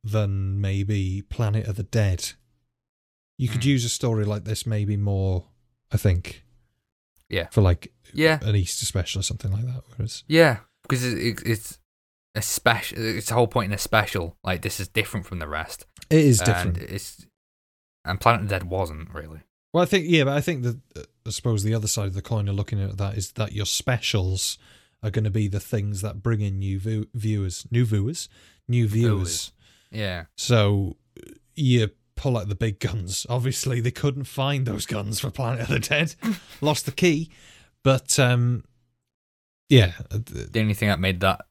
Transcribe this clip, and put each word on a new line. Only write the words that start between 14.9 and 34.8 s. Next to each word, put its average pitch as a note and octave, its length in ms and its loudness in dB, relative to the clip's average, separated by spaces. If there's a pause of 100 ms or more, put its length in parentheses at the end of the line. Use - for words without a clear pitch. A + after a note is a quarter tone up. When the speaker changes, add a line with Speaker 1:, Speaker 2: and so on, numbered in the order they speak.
Speaker 2:
from F#2 120 -10
the D2+ 100 -8
rest. - 380 -10 (240)
Speaker 1:
It D#3 120 6
is B2 180 8
Speaker 2:
And F2+ 60 0 (280)
Speaker 1:
different. E2+ 40 -4 (140)
Speaker 2:
it's, - 340 -12 (800)
and F#2+ 160 -4
Planet A#2 220 6
of G#2 60 -4
the G2 100 0
Dead F#2 60 -6
wasn't E2+ 500 -4
really. D#2 260 -14 (320)
Speaker 1:
Well, F3 100 4
I F3 40 4
think, F#3 220 2
yeah, D#3+ 160 6
but C#3 120 0
I D3 60 2
think D3 200 -2
that, A#2+ 140 -2 (200)
uh, D2+ 60 -12 (240)
I A2+ 40 -8
suppose A2 340 0
the G#2+ 100 2
other G#2+ 140 -2
side G2+ 200 -2
of F#2 60 -6
the F#2+ 80 -4
coin G#2 260 -2
of G2+ 60 0
looking G2+ 260 -2
at G2 180 -4
that G2+ 180 -2
is G2 160 -6
that G#2+ 200 -6
your G2+ 140 -4
specials F#2+ 920 -2 (440)
are G#2+ 80 -2
gonna G#2+ 200 0
be G#2 180 0
the G2 120 -2
things G2+ 420 -4
that G2+ 200 -10
bring A2+ 180 2
in G2 200 -2
new G2 180 -2
view-, G#2+ 360 -4
viewers, G#2 560 -2
new A#2+ 140 4
viewers, G#2+ 440 -2 (400)
new A#2+ 180 4
viewers. G#2 640 0
Speaker 2:
Viewers. - 20 -20 (380)
Yeah. F#2 340 -6 (120)
Speaker 1:
So G2+ 600 4 (600)
you B2 320 4 (280)
pull B2+ 220 0
out G2+ 100 -6
the G#2 60 -2
big G#2+ 240 -2
guns. F#2+ 500 -4
Obviously, B2 520 -2
they A#2+ 100 0
couldn't C#3 340 -2
find C3+ 420 -2
those G#2 200 -4